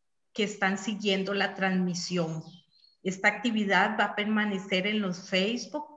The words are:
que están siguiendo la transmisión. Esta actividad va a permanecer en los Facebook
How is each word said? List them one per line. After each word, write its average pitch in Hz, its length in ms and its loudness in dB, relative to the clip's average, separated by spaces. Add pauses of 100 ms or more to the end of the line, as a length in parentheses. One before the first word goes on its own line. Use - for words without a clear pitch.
(340)
que 214 100 0
están 196 320 0
siguiendo 196 560 0
la 196 220 0
transmisión. 180 880 0 (600)
Esta 190 260 0
actividad 208 720 2
va 208 40 4
a 208 120 -2
permanecer 202 720 0
en 214 160 0
los 180 260 -4
Facebook 233 560 -2 (120)